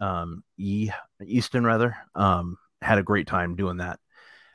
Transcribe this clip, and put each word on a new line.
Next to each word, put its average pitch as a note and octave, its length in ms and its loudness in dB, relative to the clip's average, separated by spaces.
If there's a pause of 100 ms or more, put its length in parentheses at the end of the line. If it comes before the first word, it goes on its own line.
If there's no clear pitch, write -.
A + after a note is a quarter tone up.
um, E2+ 420 -4 (160)
E, G2+ 320 -2 (340)
Easton, A#2+ 400 0
rather, A2+ 320 2 (200)
um, F2 420 2 (240)
had A2 160 4
a F#2+ 60 2
great G2+ 240 0
time F2 260 -2
doing F2+ 220 -2
that. F2 240 -8 (540)